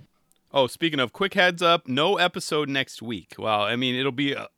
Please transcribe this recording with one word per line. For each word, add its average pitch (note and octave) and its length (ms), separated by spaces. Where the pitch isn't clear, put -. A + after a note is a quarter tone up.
Oh, C3+ 160
speaking D3+ 320
of, A#2+ 120
quick G3 220
heads F3+ 260
up, E3+ 260
no D3+ 300
episode E3 520
next C3+ 340
week. A2 340
Well, G#2+ 260
I A2 140
mean, B2+ 200
it'll C3+ 160
be C#3 200
a, A2 140